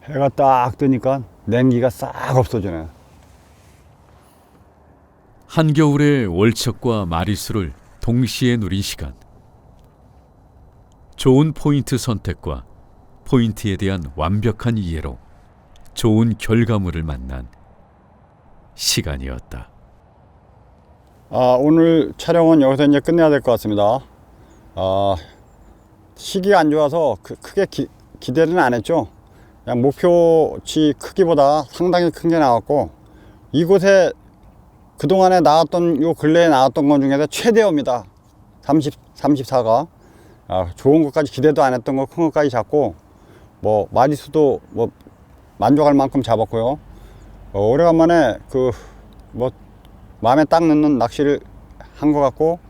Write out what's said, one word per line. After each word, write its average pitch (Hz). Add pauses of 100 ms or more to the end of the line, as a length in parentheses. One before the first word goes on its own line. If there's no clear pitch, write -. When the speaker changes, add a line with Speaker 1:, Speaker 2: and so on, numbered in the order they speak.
Speaker 1:
해가 139
딱 127
뜨니까 131 (220)
냉기가 120
싹 -
없어지네. 92 (2500)
Speaker 2:
한겨울의 147
월척과 107
마리수를 87 (280)
동시에 120
누린 98
시간. 69 (2000)
좋은 143
포인트 143
선택과 90 (600)
포인트에 110
대한 95 (120)
완벽한 104
이해로 80 (760)
좋은 110
결과물을 104
만난 65 (1300)
시간이었다. 65 (1600)
Speaker 1:
아, 123
오늘 160
촬영은 165
여기서 135
이제 143
끝내야 165
될 143
것 127
같습니다. 107 (760)
아, 95 (1000)
시기가 196
안 156
좋아서 151
크-, -
크게 -
기-, - (320)
기대는 160
안 127
했죠. 120 (560)
그냥 120
목표치 156
크기보다 151
상당히 175
큰 -
게 165
나왔고, 127 (600)
이곳에 175 (840)
그동안에 185
나왔던, 165
요 165
근래에 165
나왔던 139
것 147
중에서 139
최대어입니다. 156 (580)
삼십, 147 (200)
삼십사가. 131 (600)
아, 92
좋은 156
것까지 147
기대도 147
안 131
했던 127
거, 135
큰 165
것까지 147
잡고, 117 (680)
뭐, 104
마리수도 139 (100)
뭐, 107 (680)
만족할 143
만큼 135
잡았고요. 113 (720)
어, 98
오래간만에 160 (100)
그, 127 (600)
뭐, 120 (680)
마음에 135
딱 165
넣는 151
낚시를 139 (560)
한 147
것 147
같고 156 (100)